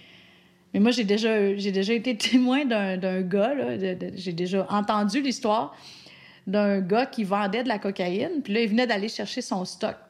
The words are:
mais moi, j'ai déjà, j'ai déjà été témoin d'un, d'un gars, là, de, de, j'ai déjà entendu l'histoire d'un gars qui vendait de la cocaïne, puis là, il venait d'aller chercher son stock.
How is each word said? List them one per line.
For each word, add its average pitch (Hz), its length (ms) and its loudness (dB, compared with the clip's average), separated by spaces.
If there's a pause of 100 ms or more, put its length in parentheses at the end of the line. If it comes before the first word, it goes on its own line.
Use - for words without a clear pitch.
(720)
mais 196 80 2
moi, 233 100 6
j'ai 233 140 0
déjà, 208 500 2
j'ai 202 160 -2
déjà 196 220 0
été 233 240 0
témoin 254 480 4
d'un, 202 320 0
d'un 185 240 0
gars, 202 320 2
là, 247 240 -2
de, 185 160 -2
de, 180 220 -8
j'ai 185 180 -8
déjà 180 360 -2
entendu 208 520 0
l'histoire 240 520 -2 (760)
d'un 202 320 2
gars 214 280 2
qui 233 160 -4
vendait 202 400 0
de 233 60 -4
la 208 100 -2
cocaïne, 202 640 -2
puis 202 100 -4
là, 226 80 2
il 226 80 0
venait 233 160 4
d'aller 214 220 0
chercher 220 340 -6
son 190 240 -4
stock. - 300 -6 (140)